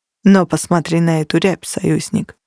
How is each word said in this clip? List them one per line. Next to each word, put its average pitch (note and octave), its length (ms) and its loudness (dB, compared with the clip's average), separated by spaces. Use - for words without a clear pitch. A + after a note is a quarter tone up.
Но F#3+ 220 4
посмотри E3+ 540 -2
на E3 200 2
эту D#3+ 180 -2
рябь, F3+ 260 -2
союзник. - 720 -4